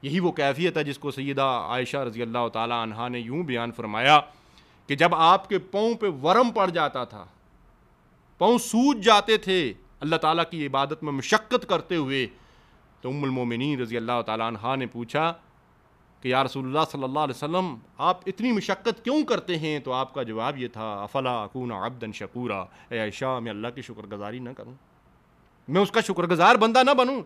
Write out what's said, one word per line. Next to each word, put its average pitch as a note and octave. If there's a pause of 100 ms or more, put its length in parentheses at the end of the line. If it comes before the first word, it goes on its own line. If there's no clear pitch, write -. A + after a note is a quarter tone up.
یہی C#3
وہ F3
کیفیت D3
ہے D3+
جس C#3+
کو C#3+
سیدہ C#3
عائشہ B2
رضی A#2+
اللہ A#2
تعالی A#2
عنہا A2+
نے B2
یوں B2+
بیان A#2
فرمایا A#2 (680)
کہ C#3+
جب E3+
آپ E3+
کے F#3+
پاؤں A3
پہ A3
ورم F#3
پڑ G3
جاتا D3
تھا، G#2 (1120)
پاؤں A3+
سوج A#3+
جاتے G#3+
تھے F3+ (260)
اللہ D#3
تعالیٰ D#3+
کی D3+
عبادت C#3
میں D3
مشقت G#3+
کرتے F3+
ہوئے، C3+ (760)
تو B2+
ام C#3+
المومنین B2+
رضی A#2
اللہ A#2
تعالی A2
عنہا A#2
نے C3
پوچھا C#3+ (880)
کہ B2+
یا C3
رسول C3+
اللہ D3
صلی C#3
اللہ C3
علیہ C#3
وسلم، E3+ (220)
آپ F3+
اتنی G#3+
مشقت G#3
کیوں C#4+
کرتے F3+
ہیں؟ D3+
تو C3
آپ C3
کا C3+
جواب A#2
یہ B2
تھا، G#2+
"افلا B2
اکون B2
عبدا A2+
شکورا"، G#2 (240)
اے A#2
عائشہ، B2
میں A2+
اللہ G#2
کی B2
شکر G#2+
گزاری G#2
نہ B2
کروں، B2 (920)
میں E3
اس G3
کا A3+
شکر F3
گزار F3
بندہ A#3
نہ C4+
بنوں؟ C4